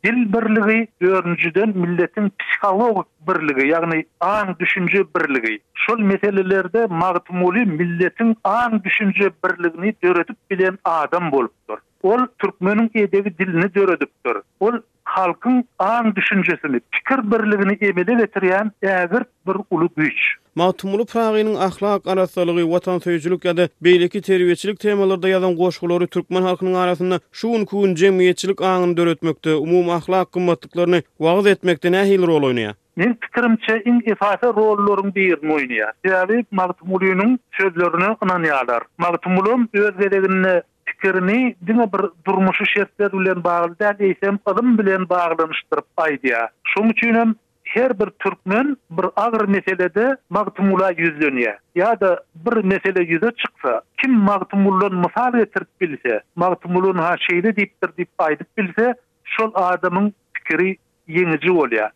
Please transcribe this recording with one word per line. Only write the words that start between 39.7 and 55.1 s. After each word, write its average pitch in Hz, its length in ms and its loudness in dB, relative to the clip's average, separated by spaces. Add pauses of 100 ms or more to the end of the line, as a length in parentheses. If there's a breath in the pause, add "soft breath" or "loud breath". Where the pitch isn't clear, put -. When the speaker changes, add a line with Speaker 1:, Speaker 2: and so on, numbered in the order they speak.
Speaker 1:
öz 202 300 0
gelegini, 190 600 2 (240)
pikirini 196 720 0 (100)
diňe 220 260 2
bir 190 100 0 (240)
durmuşy 190 380 0 (100)
şertler 202 380 -2
bilen 185 320 -2
bagly 170 360 0
däl, 208 160 0 (100)
eýsem, 202 320 0 (120)
ylym 226 280 2
bilen 190 300 0
baglanışdyryp 165 880 -2
aýdýar. 131 520 -2 (240)
Şoň 220 180 2
üçin 233 240 0
hem 226 200 2 (300)
her 240 360 -2
bir 214 60 0
türkmen 208 680 -2 (140)
bir 180 160 -2 (100)
agyr 220 280 0 (100)
meselede 190 600 0 (140)
Magtumula 190 640 0
ýüzlenýär. 147 640 0 (200)
Ýa-da 190 440 2 (140)
bir 214 300 -2
mesele 190 380 0
ýüze 165 340 0
çyksa, - 440 -4 (180)
kim 262 140 0
Magtumuldan 196 840 2
mysal 214 380 0